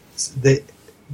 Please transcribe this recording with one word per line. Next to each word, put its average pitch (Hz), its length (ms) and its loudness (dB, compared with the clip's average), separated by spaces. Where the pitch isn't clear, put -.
they, 135 220 4